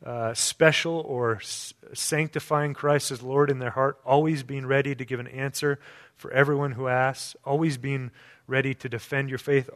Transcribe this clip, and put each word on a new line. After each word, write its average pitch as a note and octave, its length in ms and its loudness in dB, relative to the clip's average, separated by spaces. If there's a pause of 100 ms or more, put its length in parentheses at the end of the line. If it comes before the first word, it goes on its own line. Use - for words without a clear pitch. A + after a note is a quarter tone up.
uh, A#2 280 -4
special D#3+ 680 2
or A#2+ 360 -2
s-, - 380 -12 (180)
sanctifying D3+ 800 0
Christ D3 380 2
as A#2+ 100 -6
Lord C#3 300 4
in C3 80 0
their B2 120 -4
heart, C3+ 340 0
always C#3+ 400 4
being C3+ 200 -8
ready C3+ 300 2
to B2+ 100 -8
give B2 140 -4
an B2 80 -10
answer C3+ 540 -2 (340)
for - 160 -14
everyone C#3 420 2
who B2+ 140 -6
asks, B2+ 480 0 (100)
always C#3+ 340 0
being B2+ 340 -6 (340)
ready C3 280 0
to - 140 -10
defend C3+ 400 -4
your B2+ 100 -6
faith, C#3 380 2